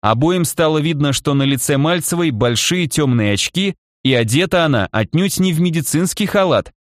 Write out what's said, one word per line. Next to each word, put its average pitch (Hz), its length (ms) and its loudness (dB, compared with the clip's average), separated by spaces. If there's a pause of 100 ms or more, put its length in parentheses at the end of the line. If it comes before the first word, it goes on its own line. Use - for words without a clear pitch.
Обоим 151 440 0
стало 156 320 0
видно, 147 340 0
что 143 220 -2
на 139 80 2
лице 139 360 0
Мальцевой 170 520 0
большие 123 560 0
темные 120 480 0
очки, 185 400 -2 (300)
и 131 100 2
одета 170 500 2
она 123 280 0
отнюдь 160 480 -2
не 185 140 2
в 156 60 -2
медицинский 170 680 -2
халат, 170 440 0 (260)